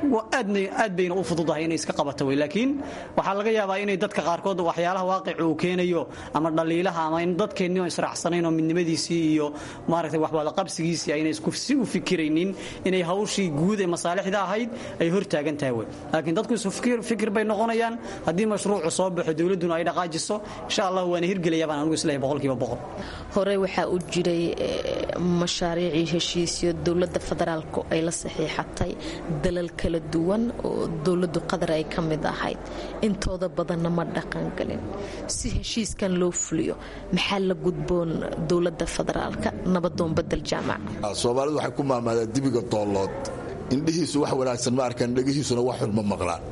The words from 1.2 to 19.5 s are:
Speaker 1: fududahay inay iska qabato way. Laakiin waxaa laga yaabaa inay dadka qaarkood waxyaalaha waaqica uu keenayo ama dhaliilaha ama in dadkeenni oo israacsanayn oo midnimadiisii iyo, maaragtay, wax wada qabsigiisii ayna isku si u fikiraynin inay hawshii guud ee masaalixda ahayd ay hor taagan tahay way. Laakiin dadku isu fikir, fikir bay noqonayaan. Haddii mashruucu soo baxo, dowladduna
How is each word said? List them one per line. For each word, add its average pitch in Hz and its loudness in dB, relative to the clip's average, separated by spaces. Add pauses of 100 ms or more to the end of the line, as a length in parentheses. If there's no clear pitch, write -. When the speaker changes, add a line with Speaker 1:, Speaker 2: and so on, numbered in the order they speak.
Speaker 1:
fududahay 160 2
inay 165 0
iska - -2
qabato 143 0
way. 135 2
Laakiin 156 2 (460)
waxaa 185 2
laga 208 0
yaabaa 196 2
inay 202 0
dadka 180 -2
qaarkood 170 0
waxyaalaha 175 2
waaqica 180 0
uu 160 4
keenayo 180 0 (260)
ama 160 2
dhaliilaha 165 2
ama 165 0
in 175 0
dadkeenni 185 0
oo 180 0
israacsanayn 170 0
oo 165 2
midnimadiisii 160 2
iyo, 151 2 (360)
maaragtay, 160 2
wax 151 0
wada 151 0
qabsigiisii 170 -2
ayna 156 2
isku - -2
si - 0
u 247 4
fikiraynin 175 2 (300)
inay 185 4
hawshii 190 0
guud 180 2
ee 190 2
masaalixda 180 0
ahayd 214 0 (300)
ay 170 4
hor 185 2
taagan 151 0
tahay 135 0
way. 113 -2 (260)
Laakiin 160 2
dadku 220 2
isu 196 0
fikir, 240 0
fikir 214 0
bay 214 2
noqonayaan. 226 2 (320)
Haddii 190 2
mashruucu 196 0
soo 185 2
baxo, 165 0
dowladduna 175 2